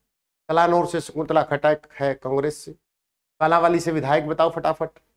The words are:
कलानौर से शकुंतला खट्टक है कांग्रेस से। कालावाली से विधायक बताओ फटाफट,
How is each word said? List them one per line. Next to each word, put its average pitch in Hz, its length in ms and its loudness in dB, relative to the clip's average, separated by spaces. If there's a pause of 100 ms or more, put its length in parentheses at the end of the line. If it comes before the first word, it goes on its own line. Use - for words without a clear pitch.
(480)
कलानौर 170 380 4
से 165 140 -4
शकुंतला 156 420 -2
खट्टक 151 400 0 (100)
है 139 220 -4
कांग्रेस 139 420 -4
से। - 160 -18 (680)
कालावाली 170 400 2
से 165 120 -4
विधायक 147 340 0
बताओ 160 240 0
फटाफट, 156 400 -4 (260)